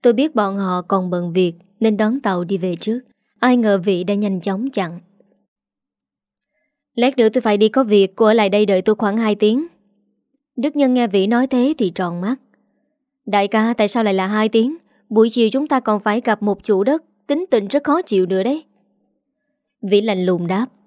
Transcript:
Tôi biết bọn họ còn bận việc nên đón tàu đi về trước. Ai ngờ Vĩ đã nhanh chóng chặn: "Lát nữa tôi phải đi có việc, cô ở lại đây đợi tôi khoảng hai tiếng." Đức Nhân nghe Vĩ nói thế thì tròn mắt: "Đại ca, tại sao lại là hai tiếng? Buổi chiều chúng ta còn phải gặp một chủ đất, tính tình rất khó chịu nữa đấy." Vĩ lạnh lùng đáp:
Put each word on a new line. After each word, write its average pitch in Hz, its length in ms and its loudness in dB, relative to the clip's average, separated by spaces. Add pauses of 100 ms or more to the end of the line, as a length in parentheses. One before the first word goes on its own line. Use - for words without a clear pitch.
Tôi 240 120 4
biết 294 220 0
bọn 202 220 -2
họ 185 240 -2
còn 185 280 -2
bận 175 240 -4
việc 180 200 0 (260)
nên 220 180 0
đón 220 220 -2
tàu 185 240 -2
đi 185 140 -4
về 175 180 -4
trước. 226 240 -6 (400)
Ai 247 180 4
ngờ 208 260 2
Vĩ 185 200 0
đã 202 100 -2
nhanh 202 280 -2
chóng 202 280 -4
chặn: 170 300 -6 (2000)
"Lát 247 220 0
nữa 220 120 4
tôi 233 120 0
phải 208 160 0
đi 214 120 4
có 262 140 2
việc, 202 320 2
cô 226 100 2
ở 214 80 4
lại 214 160 2
đây 208 160 2
đợi 190 160 2
tôi 214 140 2
khoảng 214 220 -2
hai 220 180 0
tiếng." 226 320 0 (880)
Đức 285 200 -4
Nhân 269 180 2
nghe 240 140 2
Vĩ 190 200 0
nói 240 200 0
thế 254 300 0
thì 196 120 0
tròn 175 320 -6
mắt: 220 140 -4 (920)
"Đại 202 220 0
ca, 226 260 0
tại 214 140 2
sao 226 160 0
lại 202 100 2
là 190 140 0
hai 214 220 0
tiếng? 240 280 0 (320)
Buổi 220 200 4
chiều 226 200 0
chúng 277 180 -2
ta 269 120 0
còn 214 200 -2
phải 214 220 -2
gặp 214 200 -2
một 202 220 -2
chủ 196 200 2
đất, 302 200 0 (240)
tính 311 240 -2
tình 208 160 0
rất 285 160 -2
khó 302 180 0
chịu 185 240 0
nữa 190 180 -2
đấy." 285 200 -4 (1160)
Vĩ 202 200 2
lạnh 196 240 -2
lùng 175 220 -2
đáp: 190 200 -2 (200)